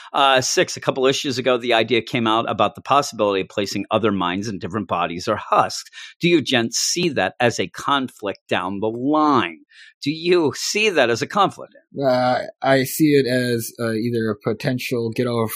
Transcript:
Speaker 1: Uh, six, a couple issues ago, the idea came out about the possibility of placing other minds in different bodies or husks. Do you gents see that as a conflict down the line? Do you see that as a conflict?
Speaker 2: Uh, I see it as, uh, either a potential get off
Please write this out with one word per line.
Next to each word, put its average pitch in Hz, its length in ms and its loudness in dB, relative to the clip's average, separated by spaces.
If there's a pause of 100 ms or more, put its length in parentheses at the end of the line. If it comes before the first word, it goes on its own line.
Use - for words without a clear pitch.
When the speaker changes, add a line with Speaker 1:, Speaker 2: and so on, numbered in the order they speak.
(140)
Speaker 1:
Uh, 135 280 4
six, - 360 0
a - 20 -16
couple 131 280 0
issues 135 320 0
ago, 127 180 2
the 120 160 -2
idea 113 280 2
came 113 260 -2
out 113 220 2
about 107 260 0
the 90 60 -18
possibility 110 600 0
of 90 80 -8
placing 101 400 -4
other 107 220 2
minds 95 360 -2
in 98 120 -8
different 101 280 -6
bodies 87 400 -4
or 110 100 0
husks. - 520 -2 (300)
Do 175 100 2
you 165 120 4
gents 117 360 0
see 175 320 -2
that 101 300 -2
as 120 200 2
a 95 80 -4
conflict 131 800 -6
down 98 320 -4
the 107 100 -2
line? 123 720 0 (440)
Do 147 80 -2
you 160 440 2
see 214 340 0
that 143 200 4
as 117 120 0
a 139 60 -4
conflict? - 460 0 (260)
Speaker 2:
Uh, 127 400 2 (220)
I 135 220 4
see 147 300 2
it 139 120 6
as, 123 540 -2
uh, 113 140 -2
either 113 360 -2
a 104 60 -2
potential 117 800 -4
get 123 120 0
off 117 280 0